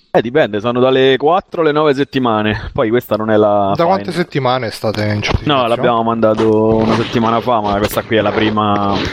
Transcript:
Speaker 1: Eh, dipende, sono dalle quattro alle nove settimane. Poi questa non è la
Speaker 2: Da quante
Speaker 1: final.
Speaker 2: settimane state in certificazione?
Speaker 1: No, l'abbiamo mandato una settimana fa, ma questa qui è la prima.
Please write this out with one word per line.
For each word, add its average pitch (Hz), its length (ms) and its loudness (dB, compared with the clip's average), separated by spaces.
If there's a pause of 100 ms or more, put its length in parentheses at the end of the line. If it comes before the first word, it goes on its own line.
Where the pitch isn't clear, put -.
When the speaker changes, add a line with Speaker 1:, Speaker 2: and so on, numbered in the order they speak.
(120)
Speaker 1:
Eh, 139 100 2
dipende, 120 360 0
sono 120 220 -2
dalle 131 360 4
quattro 165 440 -2
alle 156 100 2
nove 151 240 2
settimane. 117 760 -2
Poi 123 160 -2
questa 117 260 -2
non 107 160 -2
è 107 60 4
la 104 400 2
Speaker 2:
Da 165 80 0
quante 196 260 -2
Speaker 1:
final. 165 140 -8
Speaker 2:
settimane 127 480 -4
state 107 300 -4
in 104 200 -2
certificazione? - 380 0
Speaker 1:
No, 117 80 0
l'abbiamo 120 340 0
mandato 110 760 2
una 110 180 0
settimana 113 440 0
fa, 113 200 0
ma 104 180 -2
questa 104 240 -2
qui 113 140 -2
è 107 40 2
la 101 120 0
prima. 104 680 0 (140)